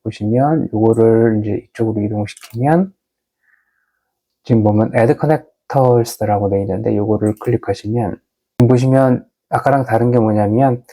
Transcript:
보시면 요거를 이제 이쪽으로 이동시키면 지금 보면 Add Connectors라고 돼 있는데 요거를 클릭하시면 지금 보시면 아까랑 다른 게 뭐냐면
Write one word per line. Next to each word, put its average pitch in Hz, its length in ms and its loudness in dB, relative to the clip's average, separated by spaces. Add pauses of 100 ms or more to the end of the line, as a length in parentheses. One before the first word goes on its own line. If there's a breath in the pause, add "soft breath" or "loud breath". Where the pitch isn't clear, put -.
보시면 123 680 -2
요거를 113 680 2
이제 104 260 -6
이쪽으로 110 360 -4
이동시키면 120 880 -2 (1500)
지금 113 180 2
보면 107 340 0
Add 117 240 2
Connectors라고 120 1300 -2
돼 98 100 0
있는데 104 360 -4
요거를 104 440 -2
클릭하시면 113 760 -4 (420)
지금 120 100 4
보시면 131 580 2 (220)
아까랑 135 360 0
다른 117 260 0
게 123 80 2
뭐냐면 110 640 0 (100)